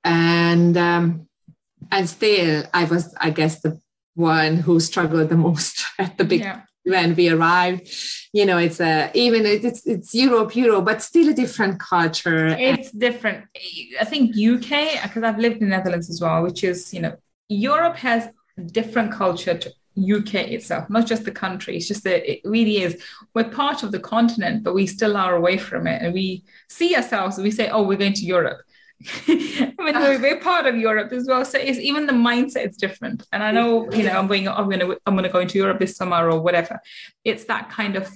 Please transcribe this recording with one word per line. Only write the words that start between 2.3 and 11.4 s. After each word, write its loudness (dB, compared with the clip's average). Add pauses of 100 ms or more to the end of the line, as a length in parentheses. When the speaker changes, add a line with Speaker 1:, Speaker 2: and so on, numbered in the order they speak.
Speaker 1:
I 2
was, -2
I 2
guess, 0
the -4 (340)
one 2
who 4
struggled 0
the 2
most 0
<laughs> -12
at -4
the 2
big 2
Speaker 2:
Yeah. -10 (220)
Speaker 1:
when 2
we 4
arrived. 2 (440)
You 4
know, 4
it's 0
a, 2
even 4
it, 2
it's, -4
it's -4
Europe, 2
Europe, 4
but 0
still 4
a 2
different 0